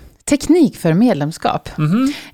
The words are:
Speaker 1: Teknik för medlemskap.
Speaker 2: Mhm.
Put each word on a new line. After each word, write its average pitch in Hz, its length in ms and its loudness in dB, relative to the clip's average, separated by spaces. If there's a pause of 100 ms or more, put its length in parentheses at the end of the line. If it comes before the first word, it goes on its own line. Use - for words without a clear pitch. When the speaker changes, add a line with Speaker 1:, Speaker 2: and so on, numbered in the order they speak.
(260)
Speaker 1:
Teknik 294 520 2
för 160 160 0
medlemskap. 165 840 -2
Speaker 2:
Mhm. 220 360 0 (200)